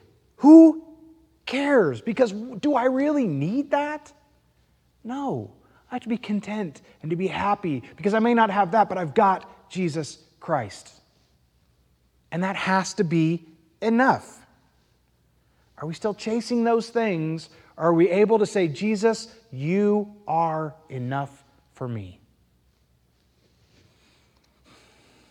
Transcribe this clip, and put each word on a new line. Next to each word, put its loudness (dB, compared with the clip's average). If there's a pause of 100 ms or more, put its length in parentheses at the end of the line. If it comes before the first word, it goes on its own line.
(380)
"Who 10 (640)
cares?" 0
Because -2
do -4
I 0
really 0
need -4
that? -6 (920)
No. -8 (380)
I -10
have -8
to -14
be -4
content -8 (200)
and -8
to -2
be -4
happy -4 (140)
because -2
I 2
may 2
not 4
have 0
that, 2
but -6
I've -6
got 0
Jesus -6 (160)
Christ. -6 (1400)
And -4
that -4
has -2
to -2
be -2 (340)
enough. 0 (1300)
Are -10
we -8
still -6
chasing -4
those 0
things? -4 (260)
Or -2
are 4
we 4
able 2
to 2
say, 0
"Jesus, -2 (160)
you -2 (140)
are -4 (140)
enough -8 (300)
for -10
me"? -12 (3000)